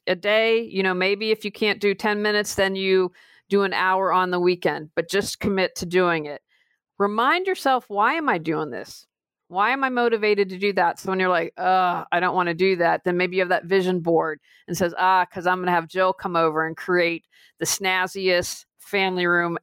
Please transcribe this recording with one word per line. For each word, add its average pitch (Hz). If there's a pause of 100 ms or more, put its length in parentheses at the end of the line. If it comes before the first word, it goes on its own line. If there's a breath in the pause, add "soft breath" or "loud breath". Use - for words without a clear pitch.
a 180
day. 220
You 190
know, 185
maybe 202
if 214
you 202
can't 208
do 202
ten 208
minutes, 208
then 190
you 190 (360 soft breath)
do 196
an 185
hour 185
on 180
the 180
weekend, 170
but 165
just -
commit 190
to 185
doing 170
it. 147 (560)
Remind 247
yourself, 262
"Why 214
am 311
I 208
doing 151
this? - (400)
Why 202
am 269
I 262
motivated 214
to 185
do 202
that?" 175
So -
when 185
you're 185
like, 170
"Ugh, 180
I 175
don't 180
wanna 175
do 185
that," 165
then 175
maybe 180
you 190
have 180
that 180
vision 185
board 160 (280 soft breath)
and 170
says, 170
"Ah, 185
'cause 180
I'm 185
gonna 180
have 165
Jill 185
come 185
over 160
and 160
create 170 (340 soft breath)
the 165
snazziest 185 (120)
family 185
room 175